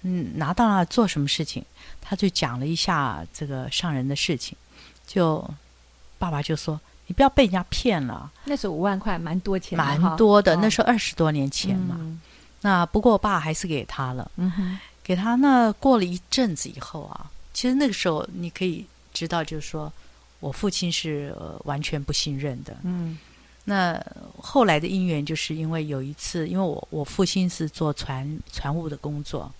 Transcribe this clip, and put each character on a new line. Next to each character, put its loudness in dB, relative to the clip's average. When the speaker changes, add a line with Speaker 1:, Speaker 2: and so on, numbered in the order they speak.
Speaker 1:
嗯， -2
拿 -2
到 4
那 4
做 4
什 -2
么 2
事 0
情？” -8
她 -2
就 2
讲 -2
了 -4
一 -2
下 0
这 -8
个 -6
上 -2
人 0
的 0
事 -2
情， -10
就， 2
爸 -2
爸 -2
就 -2
说 -4
：“你 -6
不 4
要 8
被 6
人 4
家 0
骗 2
了。” -8
Speaker 2:
那 -2
时 -4
候 -2
五 -4
万 2
块 -2
蛮 -2
多 0
钱 -4
的 2
哈。 2
Speaker 1:
蛮 4
多 10
的， 6
Speaker 2:
哦。 4
Speaker 1:
那 4
时 2
候 6
二 6
十 -2
多 4
年 0
前 -2
嘛。 -2
Speaker 2:
嗯。 -10
Speaker 1:
那 4
不 0
过 8
爸 2
还 -2
是 -4
给 -2
她 -6
了。 -8
Speaker 2:
嗯 0
哼。 -2
Speaker 1:
给 0
她， 0
那 6
过 4
了 4
一 -4
阵 2
子 -6
以 -14
后 -12
啊， -12
其 -2
实 4
那 4
个 2
时 -2
候 0
你 -6
可 -6
以 -2
知 -6
道， -2
就 -6
是 -10
说 -8
我 -6
父 -2
亲 -2
是、 -4
呃， -12
完 -4
全 -4
不 -4
信 -2
任 -6
的。 -14
Speaker 2:
嗯。 -4
Speaker 1:
那 0
后 2
来 4
的 -4
因 0
缘， 0
就 -4
是 -6
因 -4
为 -2
有 -4
一 -8
次， -4
因 -2
为 2
我， -4
我 -4
父 0
亲 0
是 -4
做 -2
船， -6
船 -4
务 -4
的 -8
工 -6
作 -8